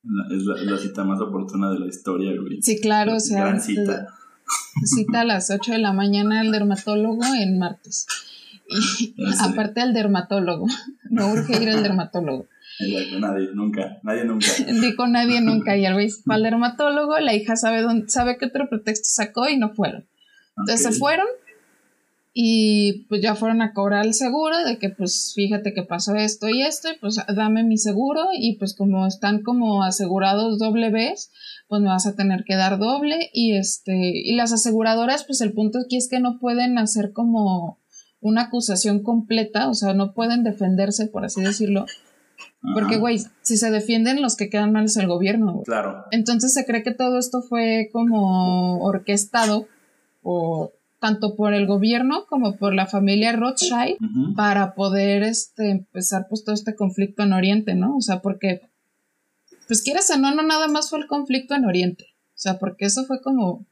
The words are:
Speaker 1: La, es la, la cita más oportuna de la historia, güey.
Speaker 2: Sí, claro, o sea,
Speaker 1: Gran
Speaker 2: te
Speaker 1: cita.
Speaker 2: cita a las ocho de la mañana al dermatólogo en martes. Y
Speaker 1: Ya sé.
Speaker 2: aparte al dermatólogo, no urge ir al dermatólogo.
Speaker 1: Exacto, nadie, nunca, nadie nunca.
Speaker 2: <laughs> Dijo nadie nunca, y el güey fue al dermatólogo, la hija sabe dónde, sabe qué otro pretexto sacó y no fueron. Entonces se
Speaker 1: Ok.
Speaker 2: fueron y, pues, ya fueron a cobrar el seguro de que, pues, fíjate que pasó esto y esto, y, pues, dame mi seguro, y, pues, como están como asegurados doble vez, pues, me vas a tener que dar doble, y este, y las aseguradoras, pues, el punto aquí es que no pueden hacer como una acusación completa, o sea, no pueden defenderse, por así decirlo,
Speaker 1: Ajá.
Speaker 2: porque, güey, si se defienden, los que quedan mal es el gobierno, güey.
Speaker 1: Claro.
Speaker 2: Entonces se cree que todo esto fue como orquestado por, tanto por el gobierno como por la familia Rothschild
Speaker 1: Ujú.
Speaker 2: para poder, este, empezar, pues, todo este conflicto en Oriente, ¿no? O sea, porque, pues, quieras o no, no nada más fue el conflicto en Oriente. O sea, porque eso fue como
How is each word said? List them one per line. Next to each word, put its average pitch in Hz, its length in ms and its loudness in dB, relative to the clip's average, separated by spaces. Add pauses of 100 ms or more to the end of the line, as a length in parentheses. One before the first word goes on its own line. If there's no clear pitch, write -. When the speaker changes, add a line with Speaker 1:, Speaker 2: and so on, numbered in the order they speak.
Speaker 1:
La, 98 320 -4
es 95 80 -2
la, 98 280 -4
la 98 80 -2
cita 98 240 -6
más 98 180 0
oportuna 98 500 -4
de 90 80 -2
la 90 80 -6
historia, 95 440 -4 (100)
güey. - 220 -8
Speaker 2:
Sí, 214 180 0
claro, 214 360 2
o - 20 0
sea, 202 260 0
Speaker 1:
Gran 208 140 0
Speaker 2:
te - 40 -4
Speaker 1:
cita. 202 440 -2 (760)
Speaker 2:
cita 226 380 0
a - 40 2
las 196 260 0
ocho 202 200 -2
de 226 60 0
la 208 160 2
mañana 202 480 2
al 220 100 2
dermatólogo 214 720 0 (160)
en 190 200 2
martes. - 480 -6 (600)
Y - 460 -2 (100)
Speaker 1:
Ya 196 100 0
sé. 196 180 2
Speaker 2:
aparte 214 300 -2
al 247 120 2
dermatólogo, 190 720 0 (460)
no 208 200 2
urge 220 300 0
ir 220 80 2
al 214 140 2
dermatólogo. 170 640 -2 (320)
Speaker 1:
Exacto, 95 400 -4
nadie, 98 340 -2
nunca, 104 480 -4
nadie 110 220 -4
nunca. 110 240 0 (180)
Speaker 2:
<laughs> 233 160 0
Dijo 247 240 0
nadie 240 360 2
nunca, 220 360 2
y 196 80 2
el 185 80 2
güey 208 160 2
fue 220 240 -4
al 220 80 2
dermatólogo, 285 800 0
la 254 160 2
hija 214 200 0
sabe 226 280 0
dónde, 226 260 0
sabe 247 300 0
qué 262 80 -4
otro 262 220 -4
pretexto 214 380 -4
sacó 233 420 -2
y 285 80 2
no 214 180 0
fueron. - 320 -4 (500)
Entonces 226 240 0
se 240 80 2
Speaker 1:
Ok. 214 60 2
Speaker 2:
fueron 330 320 2 (1040)
y, 214 760 4
pues, 208 120 0
ya 214 140 0
fueron 226 260 0
a 214 120 -2
cobrar 202 320 2
el 220 80 2
seguro 302 500 0
de 233 160 -2
que, 196 100 -2
pues, - 460 -4
fíjate 202 380 0
que 185 100 -4
pasó 185 320 -2
esto 214 320 -2
y 247 140 2
esto, 311 280 -2
y, 320 100 -8
pues, 214 180 -4 (180)
dame 220 300 2
mi 220 120 4
seguro, 247 440 0 (120)
y, 233 240 0
pues, 196 160 -4
como 190 320 2
están 202 380 0
como 220 400 2
asegurados 190 760 0
doble 220 340 2
vez, 240 380 -2 (380)
pues, 208 140 0
me 196 80 4
vas 185 180 0
a 202 80 -4
tener 196 300 0
que 190 100 0
dar 190 240 2
doble, 294 540 0
y 226 240 2
este, 190 360 -2 (220)
y - 200 -2
las 233 180 2
aseguradoras, 226 720 0
pues, 262 160 -4
el 214 100 0
punto 214 320 0
aquí 254 140 -2
es 247 120 -2
que 254 120 0
no 247 180 -2
pueden 247 380 0
hacer 214 340 0
como 202 680 0 (420)
una 220 220 2
acusación 208 600 0
completa, 226 640 0
o 247 60 0
sea, 202 200 0
no 196 200 0
pueden 233 320 0
defenderse, 202 600 0
por 202 180 -6
así 202 160 -4
decirlo, 202 400 0 (800)
Speaker 1:
Ajá. - 120 -4
Speaker 2:
porque, 214 220 2
güey, 226 240 0 (220)
si 226 160 0
se 226 140 0
defienden, 226 500 2
los 254 160 0
que 202 120 -4
quedan 208 220 0
mal 214 140 4
es 214 100 0
el 196 120 2
gobierno, 190 440 2
güey. - 140 -6
Speaker 1:
Claro. 107 460 -4
Speaker 2:
Entonces 233 420 0
se 269 120 0
cree 233 180 0
que 240 100 -4
todo 254 260 0
esto 254 220 -4
fue 226 500 0
como 185 920 2
orquestado 208 840 0 (540)
por, 165 520 -2 (260)
tanto 214 360 0
por 208 200 2
el 202 100 2
gobierno 233 640 2
como 233 300 0
por 196 160 0
la 190 100 2
familia 202 500 2
Rothschild 254 640 0
Speaker 1:
Ujú. 208 360 -2
Speaker 2:
para 202 400 2
poder, 196 480 2
este, 220 480 -2
empezar, 190 580 -2
pues, 214 140 -6
todo 214 100 -2
este 208 220 -4
conflicto 196 480 -2
en 196 100 4
Oriente, 196 400 2
¿no? 202 240 2
O 247 40 0
sea, 185 200 -2
porque, 190 400 -2 (1080)
pues, 220 140 0
quieras 330 300 0
o 269 80 2
no, 277 160 2
no 311 80 0
nada 311 240 2
más 302 240 -2
fue 311 80 -4
el 294 80 -10
conflicto 277 480 -4
en 269 100 2
Oriente. 180 400 0 (220)
O - 100 -20
sea, 185 220 -4
porque 196 260 -6
eso 262 200 0
fue 262 180 -4
como 240 480 0